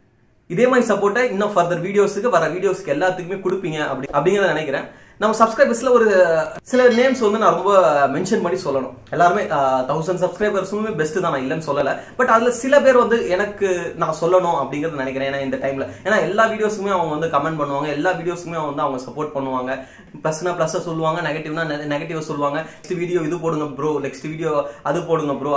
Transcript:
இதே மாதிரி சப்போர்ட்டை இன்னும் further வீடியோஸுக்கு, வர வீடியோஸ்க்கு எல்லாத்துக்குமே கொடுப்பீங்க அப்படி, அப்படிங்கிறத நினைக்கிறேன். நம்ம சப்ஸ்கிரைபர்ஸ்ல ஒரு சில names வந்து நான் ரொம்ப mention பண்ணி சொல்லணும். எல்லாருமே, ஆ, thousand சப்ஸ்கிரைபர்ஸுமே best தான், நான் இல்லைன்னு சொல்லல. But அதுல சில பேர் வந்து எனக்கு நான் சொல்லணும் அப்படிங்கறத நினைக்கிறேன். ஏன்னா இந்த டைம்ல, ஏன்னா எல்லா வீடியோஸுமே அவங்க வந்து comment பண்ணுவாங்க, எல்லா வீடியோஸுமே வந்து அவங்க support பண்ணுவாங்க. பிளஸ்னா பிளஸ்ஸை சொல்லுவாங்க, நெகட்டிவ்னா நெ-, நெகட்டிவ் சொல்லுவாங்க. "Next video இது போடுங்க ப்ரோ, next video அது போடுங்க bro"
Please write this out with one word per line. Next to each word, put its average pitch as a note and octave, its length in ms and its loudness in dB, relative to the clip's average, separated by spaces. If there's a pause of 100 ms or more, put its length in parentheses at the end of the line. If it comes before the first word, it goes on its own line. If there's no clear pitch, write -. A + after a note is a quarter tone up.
(480)
இதே A3 200 2
மாதிரி A#3+ 260 4
சப்போர்ட்டை G#3 380 2
இன்னும் G3+ 240 -2
further F3 320 2
வீடியோஸுக்கு, G3+ 420 2
வர E3 180 4
வீடியோஸ்க்கு F3+ 480 -2
எல்லாத்துக்குமே F3+ 500 -2
கொடுப்பீங்க F3+ 420 -2
அப்படி, C3+ 200 -6 (100)
அப்படிங்கிறத F3+ 380 4
நினைக்கிறேன். D3+ 320 -4 (340)
நம்ம A3 200 2
சப்ஸ்கிரைபர்ஸ்ல A#3 560 2
ஒரு A3 100 6 (600)
சில B3+ 120 4 (160)
names B3+ 280 2
வந்து G3+ 180 2
நான் E3+ 140 6
ரொம்ப F#3 140 2 (440)
mention F#3+ 300 0
பண்ணி F3 200 -2
சொல்லணும். C3+ 280 -4 (160)
எல்லாருமே, F3+ 400 2
ஆ, D3 100 0 (300)
thousand D#3+ 340 -2
சப்ஸ்கிரைபர்ஸுமே G#3 760 -2
best D#3 220 -2
தான், E3 120 -2
நான் C3+ 120 -4
இல்லைன்னு D#3 240 -4
சொல்லல. C#3+ 240 0 (240)
But B3+ 80 2 (100)
அதுல A#3+ 160 2
சில C4+ 300 2
பேர் C4 160 6
வந்து A3+ 200 4 (180)
எனக்கு F#3+ 640 -2
நான் D#3+ 240 -2
சொல்லணும் E3+ 400 2
அப்படிங்கறத D3 420 -4
நினைக்கிறேன். C3+ 260 -4
ஏன்னா C#3 180 -4
இந்த B2+ 100 -4
டைம்ல, C3+ 300 -4 (160)
ஏன்னா G3+ 240 2
எல்லா G#3+ 240 4
வீடியோஸுமே G3+ 460 -2
அவங்க D#3+ 180 0
வந்து D#3+ 200 -2
comment D#3 260 0
பண்ணுவாங்க, C#3+ 360 -2
எல்லா F3+ 140 0
வீடியோஸுமே E3+ 460 -6 (120)
வந்து D3 160 -4
அவங்க C3 220 -4
support D3 300 -8
பண்ணுவாங்க. C3 360 -4 (500)
பிளஸ்னா E3 340 -2
பிளஸ்ஸை E3 320 -2
சொல்லுவாங்க, D#3+ 320 -2
நெகட்டிவ்னா D#3 500 -4
நெ-, D3+ 220 -6
நெகட்டிவ் D#3+ 380 -6
சொல்லுவாங்க. C#3+ 300 -2
"Next - 420 -8
video F3 180 0
இது D#3+ 180 -4
போடுங்க D#3 260 -2
ப்ரோ, C#3+ 260 -4 (160)
next C3 260 -10
video D#3+ 180 -4 (320)
அது D3+ 200 -2
போடுங்க D#3 300 0
bro" C#3 240 -2